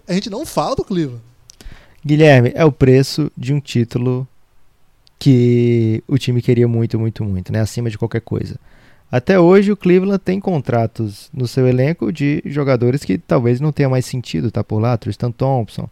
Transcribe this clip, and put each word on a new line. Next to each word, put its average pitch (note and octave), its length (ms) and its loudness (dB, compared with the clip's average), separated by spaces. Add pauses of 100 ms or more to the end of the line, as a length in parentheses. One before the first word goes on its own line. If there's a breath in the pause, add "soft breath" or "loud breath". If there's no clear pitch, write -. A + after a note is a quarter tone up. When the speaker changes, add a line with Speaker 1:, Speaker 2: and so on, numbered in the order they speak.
Speaker 1:
a F#3 60 -6
gente G3 160 -4
não A3+ 160 -10
fala F3+ 320 -4
do G4 80 -6
Cleveland. C#3 380 -6 (800 soft breath)
Speaker 2:
Guilherme, D3 500 6
é E3 100 2
o D3+ 80 4
preço C3+ 640 2
de B2+ 180 -4
um C#3+ 60 -2
título B2+ 640 -4 (920)
que A#2+ 880 2
o C#3 120 0
time A#2+ 240 -2
queria A#2+ 260 2
muito, A2+ 300 -2
muito, A2+ 260 -4
muito, F#2+ 280 -6
né? G#2+ 80 -2
Acima A#2+ 280 -4
de G#2+ 80 -8
qualquer A2+ 240 -4
coisa. - 380 -8 (560 soft breath)
Até F#3+ 240 2
hoje, F#3+ 320 6
o G3+ 60 0
Cleveland F#3 420 2
tem F#3+ 220 -4
contratos A#2 920 -4
no B2+ 140 -4
seu B2+ 220 0
elenco D3 440 0
de C#3+ 320 -2
jogadores C3+ 600 0
que F#3 120 0
talvez B2 440 0
não D3+ 100 0
tenha C#3+ 180 0
mais B2+ 160 0
sentido C3 460 -6
tá G#2+ 140 -4
por G#2+ 160 -4
lá, A#2+ 160 0
Tristan A#2 340 -6
Thompson, C3 600 -4